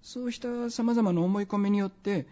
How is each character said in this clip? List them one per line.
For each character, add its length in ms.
そ 220
う 80
し 80
た 300
様 240
々 180
な 80
思 220
い 20
込 140
み 120
に 60
よ 120
っ 20
て、 420